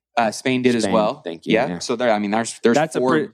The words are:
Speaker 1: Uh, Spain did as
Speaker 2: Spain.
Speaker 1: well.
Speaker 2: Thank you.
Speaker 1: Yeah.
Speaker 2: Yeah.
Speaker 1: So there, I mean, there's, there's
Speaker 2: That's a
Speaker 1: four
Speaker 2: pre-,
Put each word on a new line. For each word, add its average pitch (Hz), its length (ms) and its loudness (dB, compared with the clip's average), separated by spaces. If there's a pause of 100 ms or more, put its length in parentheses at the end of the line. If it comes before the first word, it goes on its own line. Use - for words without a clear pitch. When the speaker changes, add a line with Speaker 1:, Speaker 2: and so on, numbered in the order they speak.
(180)
Speaker 1:
Uh, 113 140 0
Spain 127 320 -2
did 123 120 4
as 110 80 0
Speaker 2:
Spain. 101 100 0
Speaker 1:
well. 113 280 0
Speaker 2:
Thank 82 240 -10
you. 107 80 0
Speaker 1:
Yeah. 120 160 2
Speaker 2:
Yeah. 175 100 -6
Speaker 1:
So 127 160 -4
there, 117 160 0
I 104 80 2
mean, 101 120 -2
there's, 113 300 -4
there's 117 140 4
Speaker 2:
That's 160 220 0
a - 20 0
Speaker 1:
four 127 120 2
Speaker 2:
pre-, 151 220 0